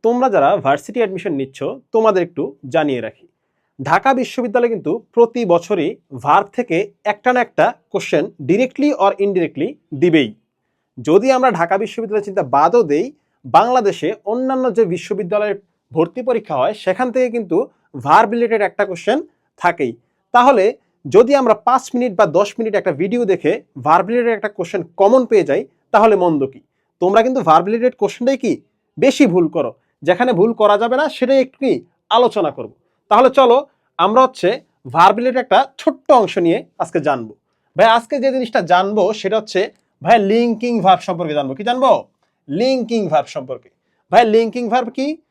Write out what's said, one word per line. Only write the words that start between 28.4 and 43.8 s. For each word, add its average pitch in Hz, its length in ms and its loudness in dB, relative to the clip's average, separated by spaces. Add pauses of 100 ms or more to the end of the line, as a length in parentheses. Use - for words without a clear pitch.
বেশি 269 280 2
ভুল 175 220 0
করো, 139 260 -4 (280)
যেখানে 180 300 0
ভুল 208 200 2
করা 208 260 2
যাবে 233 180 -2
না 294 120 -2
সেটাই 262 320 0
একটু 262 180 -6
কি 185 260 -2 (260)
আলোচনা 214 400 0
করব। 120 220 -14 (360)
তাহলে 240 220 6
চলো 262 360 4 (320)
আমরা 208 240 2
হচ্ছে 254 380 -2 (280)
ভার্ব 175 280 4
রিলেটেড 247 240 -2
একটা 247 260 2 (120)
ছোট্ট - 340 -2
অংশ 208 260 2
নিয়ে 170 260 0 (140)
আজকে 165 220 -4
জানবো। 123 340 -6 (440)
ভাই, 208 80 6
আজকে 233 340 0
যে 262 120 0
জিনিসটা 247 280 -4
জানবো 190 520 0
সেটা 214 260 -4
হচ্ছে, 214 340 -4 (300)
ভাই, 214 160 4
লিঙ্কিং 226 600 0
ভার্ব 180 200 2
সম্পর্কে 165 340 -6
জানবো। 139 200 -4
কি 202 100 -12
জানবো? 240 400 0 (440)
লিঙ্কিং 233 600 -2
ভার্ব 143 180 0
সম্পর্কে। 131 420 -12 (420)